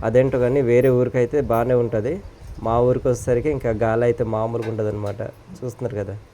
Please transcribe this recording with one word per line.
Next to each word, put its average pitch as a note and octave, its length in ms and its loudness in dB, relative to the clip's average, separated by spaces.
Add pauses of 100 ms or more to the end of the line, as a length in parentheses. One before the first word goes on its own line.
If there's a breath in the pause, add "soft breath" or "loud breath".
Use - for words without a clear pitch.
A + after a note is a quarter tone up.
అదేంటో B2+ 360 4
కానీ C3+ 260 2
వేరే B2 280 6
ఊరికైతే B2 420 0 (140)
బాగానే A#2+ 300 2
ఉంటుంది, A2+ 300 -2 (520)
మా A2+ 100 0 (100)
ఊరికి B2+ 240 0
వచ్చేసరికి A#2+ 460 0
ఇంకా B2 140 -2 (120)
గాలి A#2 280 2
అయితే A#2 120 -2 (140)
మామూలుగా A2+ 360 -4
ఉండదన్నమాట. G#2 480 -4 (380)
చూస్తున్నారు A#2+ 440 -8
కదా, F#2+ 120 -8 (200)